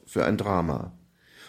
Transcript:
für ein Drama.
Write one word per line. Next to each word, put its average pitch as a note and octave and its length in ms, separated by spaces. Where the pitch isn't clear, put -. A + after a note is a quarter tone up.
für - 180
ein G2+ 140
Drama. E2+ 560